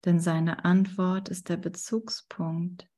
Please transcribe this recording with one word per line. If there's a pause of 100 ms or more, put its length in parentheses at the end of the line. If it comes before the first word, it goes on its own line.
Denn
seine
Antwort
ist
der
Bezugspunkt (100)